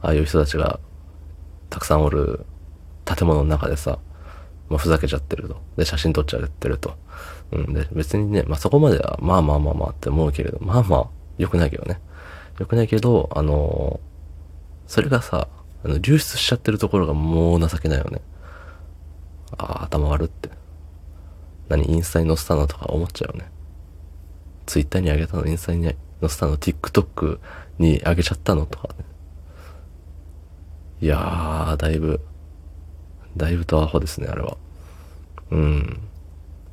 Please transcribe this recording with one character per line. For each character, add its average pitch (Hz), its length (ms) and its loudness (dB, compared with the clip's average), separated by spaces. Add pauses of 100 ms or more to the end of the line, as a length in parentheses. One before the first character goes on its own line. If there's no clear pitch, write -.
あ 82 60 2
あ 80 40 6
い 76 60 6
う 78 60 4
人 80 140 4
た 73 60 6
ち 73 120 -2
が、 - 220 0 (920)
た - 80 -8
く - 60 -6
さ 76 100 4
ん 76 80 6
お 73 80 4
る 73 340 0 (600)
建 - 220 0
物 78 120 6
の 71 100 4
中 73 180 2
で 69 80 0
さ、 - 220 -4 (720)
ま 78 60 0
あ、 - 20 2
ふ 78 120 0
ざ 80 100 6
け 76 80 0
ち 71 60 -2
ゃ 69 40 0
っ 71 40 -4
て - 140 -6
る - 120 -6
と。 - 120 -12 (180)
で、 78 80 4
写 - 120 0
真 80 160 2
撮 76 80 2
っ 71 40 2
ち - 100 -2
ゃ 58 40 0
っ - 100 -4
て - 180 -4
る 65 100 0
と。 - 180 -6 (580)
う 76 60 0
ん、 73 140 -2
で、 76 200 0
別 78 240 0
に 104 120 0
ね、 104 140 4
ま 76 120 -2
あ、 73 40 -2
そ - 100 2
こ 143 100 8
ま 151 100 8
で 85 100 6
は、 50 220 -2
ま 90 160 6
あ 87 40 8
ま 73 140 6
あ 73 40 4
ま 73 120 2
あ - 20 2
ま 73 140 -2
あ - 40 -6
っ - 40 -10
て - 140 -4
思 78 180 4
う 73 60 2
け 71 100 -2
れ - 80 -4
ど、 - 80 -6
ま 107 200 2
あ 120 40 8
ま 90 140 4
あ、 64 100 2 (300)
良 87 100 2
く 90 100 2
な 82 100 6
い 71 40 -2
け - 60 -4
ど - 80 -8
ね。 87 160 -6 (580)
良 92 60 -4
く - 100 0
な 117 80 6
い 110 60 0
け 110 80 4
ど、 117 360 4
あ 73 80 0
の、 73 600 2 (840)
そ - 160 2
れ - 60 2
が 127 140 4
さ、 - 260 -2 (380)
あ - 20 -6
の、 73 120 2
流 135 200 6
出 - 180 -6
し - 120 0
ち - 20 2
ゃ 135 40 2
っ - 20 4
て - 120 -2
る 107 100 2
と 104 100 2
こ 104 80 4
ろ 90 100 4
が 76 60 2
も 82 420 4
う 82 100 4
情 80 120 0
け 80 100 -2
な 76 80 2
い 65 40 2
よ - 60 -2
ね。 - 140 -6 (1400)
あ - 60 -6
ー、 - 200 -6
頭 73 260 2
悪 76 160 2
っ - 20 2
て。 - 220 -10 (1200)
何、 76 200 4
イ 80 60 4
ン 85 80 4
ス - 80 -6
タ 82 100 4
に 80 60 4
載 80 80 4
せ - 100 -2
た 85 100 2
の 73 120 4
と 73 100 -6
か - 100 -8
思 80 180 0
っ - 20 -2
ち - 160 -8
ゃ - 100 -6
う - 40 -10
よ - 40 -12
ね。 87 80 -16 (1160)
Twitter 90 340 0
に 87 100 2
上 73 80 4
げ 80 100 0
た 87 100 -6
の、 76 100 0
イ 78 40 0
ン 82 60 0
ス - 100 -10
タ 85 80 0
に 85 100 0
載 80 100 0 (340)
せ - 120 -6
た 76 60 4
の、 76 100 2
TikTok - 840 0 (400)
に 82 200 6
上 85 160 2
げ 85 80 4
ち - 100 -2
ゃ - 20 -6
っ - 20 -6
た - 160 2
の 76 120 2
と - 140 -10
か - 100 -10
ね。 - 160 -14 (1900)
い 82 80 0
や 73 120 4
ー、 80 580 -2
だ 78 120 0
い 80 100 2
ぶ、 78 200 0 (1160)
だ 80 140 0
い 87 40 2
ぶ 85 100 -2
と 78 140 4
ア 78 60 4
ホ - 140 0
で - 80 -2
す - 120 -10
ね、 - 80 -6
あ - 80 -6
れ - 60 -6
は。 - 160 -8 (920)
う 82 60 2
ん。 73 420 2 (720)